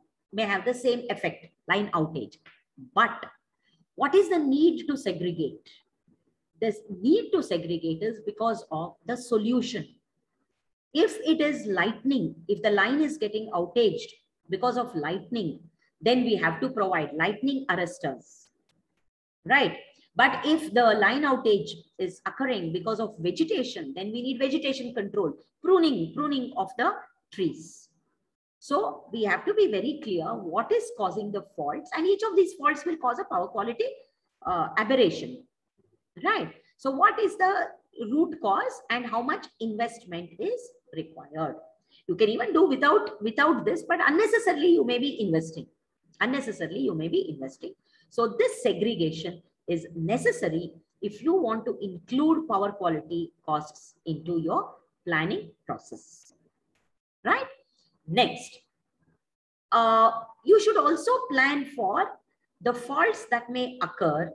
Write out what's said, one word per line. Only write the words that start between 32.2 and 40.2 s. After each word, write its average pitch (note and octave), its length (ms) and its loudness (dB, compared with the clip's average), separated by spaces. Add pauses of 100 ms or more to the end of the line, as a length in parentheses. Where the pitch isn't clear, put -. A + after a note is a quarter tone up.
of G#4 140 -2
these F#4 180 2
faults D4 300 0
will E4 140 -4
cause B3 200 -2
a G4 60 -6
power F#3 240 -2
quality, A#3 380 -4 (600)
uh, F3 300 0
aberration, G#3 680 2 (800)
right? F4+ 300 -2 (240)
So C4+ 140 -4
what G4+ 280 2
is G#4 200 0
the F#4+ 300 2 (440)
root D#4 280 0
cause A3+ 500 0
and A#3+ 140 -2
how A#3 180 -2
much D#4 240 -4 (120)
investment G#3 800 -6